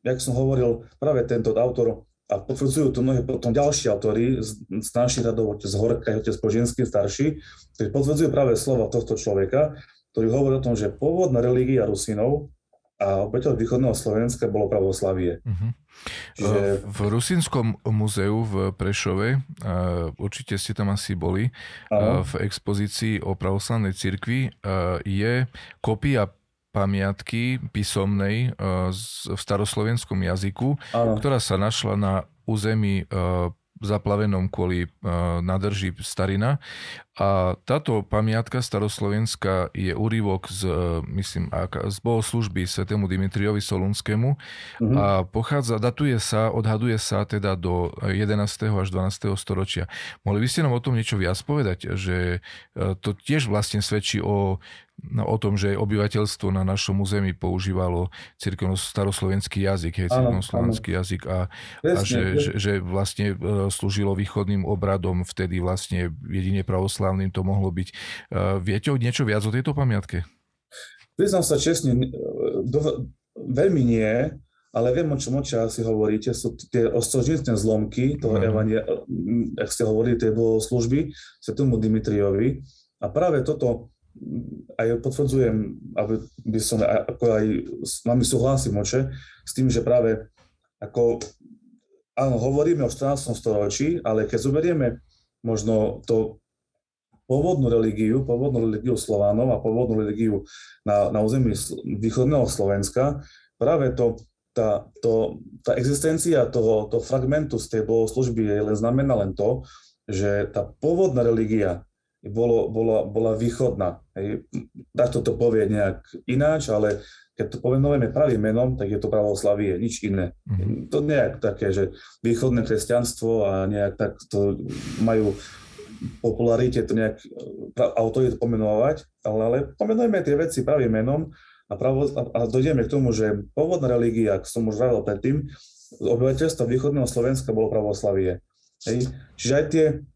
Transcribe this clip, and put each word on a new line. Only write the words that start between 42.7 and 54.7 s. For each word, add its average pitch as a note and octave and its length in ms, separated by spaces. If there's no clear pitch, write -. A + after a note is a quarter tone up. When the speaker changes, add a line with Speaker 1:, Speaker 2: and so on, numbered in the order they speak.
Speaker 2:
Dimitriovi G2 500
Solunskému G#2+ 800
Speaker 1:
Mhm. A2+ 160
Speaker 2:
a G2+ 100
pochádza, A2+ 480
datuje B2 400
sa, A2 320
odhaduje A2 480
sa G#2 320
teda G2 320
do F2 320
jedenásteho G#2 720
až F#2+ 160
dvanásteho F#2+ 420
storočia. F#2 480
Mohli G#2 200
by B2 40
ste - 160
nám C3 80
o A#2+ 80
tom B2+ 160
niečo A2+ 240
viac F#2 240
povedať, A2 540
že, F2+ 420
e, - 80
to G2+ 120
tiež C3+ 400
vlastne G#2 320
svedčí G#2 400
o, G2 320